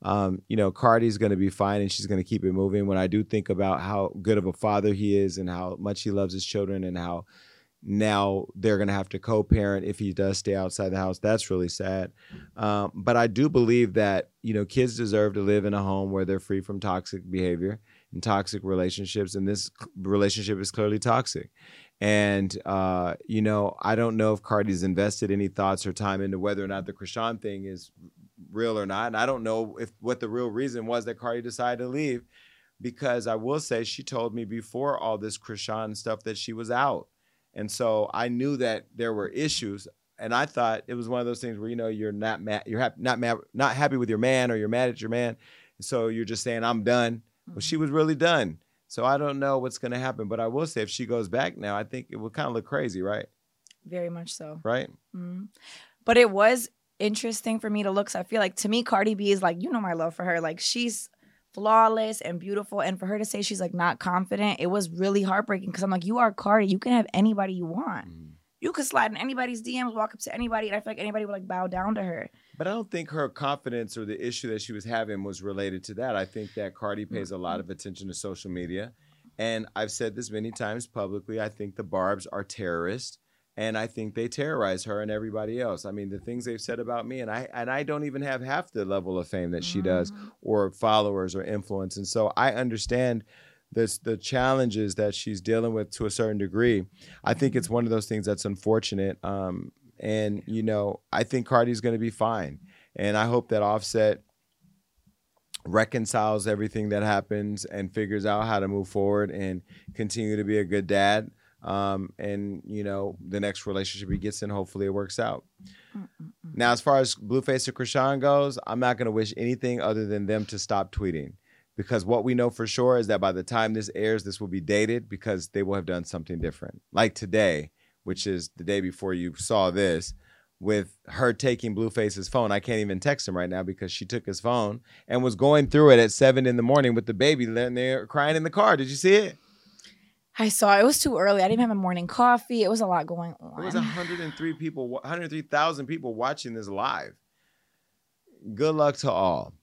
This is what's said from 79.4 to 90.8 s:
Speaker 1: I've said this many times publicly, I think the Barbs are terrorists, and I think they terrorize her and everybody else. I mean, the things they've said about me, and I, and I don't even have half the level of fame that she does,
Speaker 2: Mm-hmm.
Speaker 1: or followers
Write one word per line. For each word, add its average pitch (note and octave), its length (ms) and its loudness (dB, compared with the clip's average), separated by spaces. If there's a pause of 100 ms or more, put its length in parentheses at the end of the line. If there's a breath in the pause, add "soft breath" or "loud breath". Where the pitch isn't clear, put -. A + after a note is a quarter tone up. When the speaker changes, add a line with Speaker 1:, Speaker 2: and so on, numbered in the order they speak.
Speaker 1:
I've G#2+ 160 -4
said A2+ 240 -4
this A2 160 -10
many G#2+ 180 -6
times A2+ 380 -8
publicly, G2+ 520 -6
I G#2+ 80 -2
think G#2 280 -12
the G#2+ 80 -8
Barbs F#2+ 420 -2
are G2+ 160 -6
terrorists, F#2 760 -4 (380)
and A2 220 -2
I A2 80 -2
think A2 300 -8
they A2+ 100 -2
terrorize A#2+ 580 -2
her G#2+ 180 -4
and G#2+ 80 -6
everybody G#2+ 500 -4
else. - 240 -4
I G2+ 80 -10
mean, G2+ 180 -8
the G2 80 -8
things A#2+ 260 -8
they've A#2 160 -8
said A#2+ 200 -6
about A#2 260 -6
me, C3 140 -8
and A2+ 100 -6
I, A#2 220 -6
and A#2+ 180 -6
I C#3 140 -2
don't D3 200 -4
even C#3 180 -6
have C3+ 180 -4
half C3+ 320 -4
the G#2+ 120 -2
level F#2+ 340 -2
of F2 100 -4
fame F2+ 240 -4
that F2 120 -4
she - 180 -2
does, F2+ 280 2
Speaker 2:
Mm-hmm. - 180 -16 (140)
Speaker 1:
or G2+ 300 2
followers G2+ 640 2